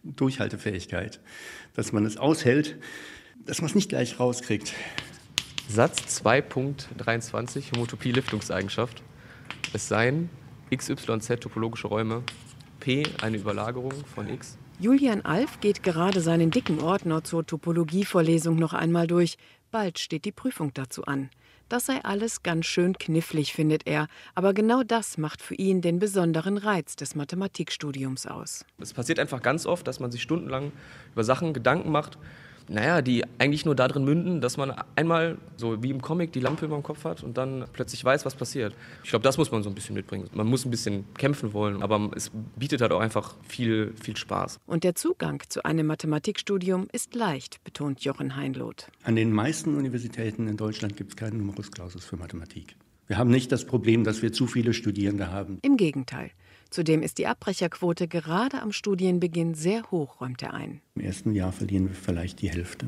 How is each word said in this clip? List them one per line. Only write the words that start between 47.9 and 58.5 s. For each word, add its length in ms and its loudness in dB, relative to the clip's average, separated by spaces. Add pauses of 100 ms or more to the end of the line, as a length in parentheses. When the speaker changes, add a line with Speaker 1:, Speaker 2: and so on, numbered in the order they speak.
Speaker 3:
Jochen 340 -4
Heinloth. 560 -8 (100)
Speaker 1:
An 140 2
den 180 4
meisten 400 2
Universitäten 720 -2
in 80 -2
Deutschland 400 -4
gibt's 200 -10
keinen 240 -6
Numerus 320 -6
Clausus 340 -14
für 120 -10
Mathematik. 580 -12 (320)
Wir 100 0
haben 140 6
nicht 200 6
das 140 2
Problem, 380 6
dass 180 0
wir 100 0
zu 140 2
viele 300 2
Studierende 560 0
haben. 320 -6
Speaker 3:
Im 140 6
Gegenteil. 520 0 (400)
Zudem 320 2
ist 160 -6
die 80 0
Abbrecherquote 840 -2
gerade 540 0